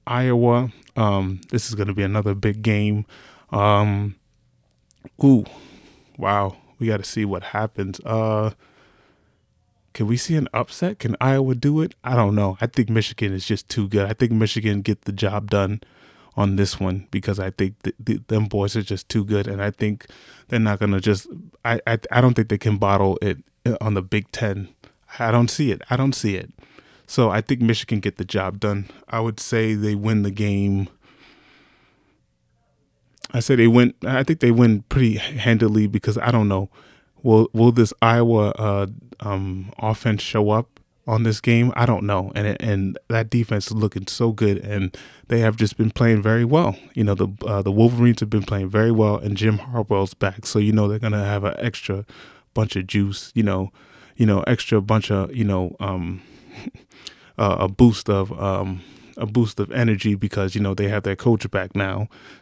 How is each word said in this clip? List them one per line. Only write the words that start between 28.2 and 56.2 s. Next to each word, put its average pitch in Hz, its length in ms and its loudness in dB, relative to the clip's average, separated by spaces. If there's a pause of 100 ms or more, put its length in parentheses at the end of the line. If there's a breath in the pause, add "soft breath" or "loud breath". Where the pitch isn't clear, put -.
job 95 340 -4
done. 101 300 -2 (180)
I 117 120 -4
would 113 200 -4
say 110 320 -2
they 104 220 -2
win 107 280 0
the 101 80 -2
game. 98 600 0 (2500 soft breath)
I 123 80 -2
say 131 160 2
they 117 100 8
win. 120 280 6 (100)
I 131 180 0
think 160 180 0
they 120 100 4
win 113 400 6
pretty 120 260 2
handily 107 720 2
because 104 320 -2
I 120 120 -2
don't 110 180 2
know. 98 200 -2 (540 soft breath)
Will, 113 320 6
will 117 180 6
this 113 300 4
Iowa, 117 480 4
uh, 101 380 -2 (320)
um, 98 580 -6
offense 107 420 -2
show 104 300 0
up 113 300 -2 (260)
on 113 160 0
this 110 180 0
game? 120 340 4
I 120 120 2
don't 104 180 2
know. 101 300 -2
And, 104 260 -4
and 98 380 -2 (100)
that 113 220 -2
defense 110 380 0
is - 40 -8
looking 104 340 -2
so 117 260 0
good, 104 260 2
and 101 360 -4 (340 loud breath)
they 117 120 2
have 110 160 2
just 110 220 0
been 110 120 2
playing 113 300 2
very 110 240 2
well. 139 320 2 (160 loud breath)
You 117 120 0
know, 101 100 2
the, 98 140 -2 (180)
uh, 101 160 -2
the 98 100 0
Wolverines 117 480 4
have 107 80 -4
been 107 160 0
playing 98 240 -4
very 110 240 2
well, 107 240 2
and 104 180 -4
Jim 107 220 2
Harbaughl's 101 560 -2
back, 101 320 -6
so - 140 -2
you 104 140 2
know 107 160 4
they're 107 100 -2
gonna 107 260 -2
have 101 200 -2
an 95 120 -4
extra 104 480 -6 (480 loud breath)
bunch 110 240 -2
of 92 100 -4
juice. 101 480 -2
You 117 100 2
know, 95 280 -4 (440 soft breath)
you 120 100 2
know, 98 160 2
extra 110 400 0
bunch 110 280 0
of, 98 240 -2
you 117 100 -2
know, 92 360 -2
um, 92 400 -6 (380 loud breath)